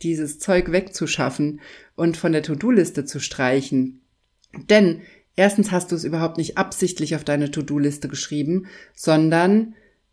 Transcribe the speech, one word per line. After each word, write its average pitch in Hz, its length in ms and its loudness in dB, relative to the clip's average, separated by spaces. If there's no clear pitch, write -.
dieses 156 340 -4
Zeug 180 340 0
wegzuschaffen 151 880 -2
und 170 220 0
von 170 140 0
der 156 120 2
To-Do-Liste 160 640 0
zu 143 140 -8
streichen. 131 840 -2
Denn 196 320 6
erstens 202 360 2
hast 180 200 -2
du 170 40 -2
es 160 80 -4
überhaupt 160 340 -2
nicht 160 200 -4
absichtlich 175 580 -2
auf 151 80 -6
deine 147 260 0
To-Do-Liste 143 600 -2
geschrieben, 151 580 -4
sondern 170 800 2